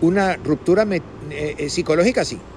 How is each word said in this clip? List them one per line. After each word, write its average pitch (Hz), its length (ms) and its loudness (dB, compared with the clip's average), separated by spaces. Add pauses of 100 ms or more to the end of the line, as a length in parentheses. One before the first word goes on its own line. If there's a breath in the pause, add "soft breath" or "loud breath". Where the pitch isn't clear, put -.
una 185 340 2
ruptura 165 480 2
me-, 185 180 -2 (280)
eh, 147 280 -6
eh, 147 100 -4
psicológica, 170 560 2
sí, 107 140 -8 (180)